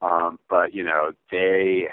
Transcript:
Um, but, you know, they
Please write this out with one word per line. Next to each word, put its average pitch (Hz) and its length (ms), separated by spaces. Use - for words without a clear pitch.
Um, 85 380
but, 87 240
you 95 100
know, 78 280
they 92 640